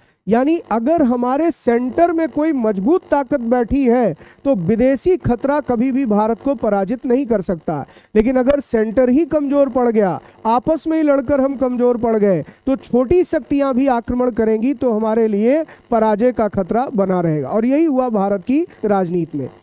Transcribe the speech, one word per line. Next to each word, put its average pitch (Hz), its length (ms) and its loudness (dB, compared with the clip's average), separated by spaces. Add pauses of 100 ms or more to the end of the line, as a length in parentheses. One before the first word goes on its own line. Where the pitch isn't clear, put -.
(280)
यानी 269 300 2
अगर 285 440 0
हमारे 254 480 0
सेंटर 254 640 0
में 330 160 0
कोई 311 240 -2
मजबूत 220 560 0
ताकत 285 320 0
बैठी 247 480 0
है, 226 260 2
तो - 400 -4
विदेशी 247 600 2
खतरा 269 440 -2
कभी 247 320 -2
भी 262 140 0
भारत 214 340 0
को 277 140 -2
पराजित 208 520 -2
नहीं 254 200 0
कर 208 140 0
सकता। 160 460 -6 (300)
लेकिन 240 200 2
अगर 262 240 0
सेंटर 226 500 0
ही 302 160 2
कमजोर 285 420 0
पड़ 240 220 0
गया, 202 300 0 (260)
आपस 254 400 0
में 320 100 -2
ही 320 60 0
लड़कर 277 380 0
हम 269 160 0
कमजोर 247 400 0
पड़ 226 200 0
गए, 196 260 2
तो - 340 -6
छोटी 262 480 0
शक्तियां 277 500 -2
भी 269 120 0
आक्रमण 247 440 0
करेंगी, 220 440 0
तो 240 180 -2
हमारे 220 360 0
लिए 233 360 0 (260)
पराजय 220 420 2
का 214 160 -2
खतरा 208 380 -2
बना 190 340 0
रहेगा। 151 280 -2
और 220 160 -2
यही 277 200 2
हुआ 254 240 0
भारत 202 360 -2
की 311 220 -2 (180)
राजनीति 180 540 -2
में। 131 120 -8 (120)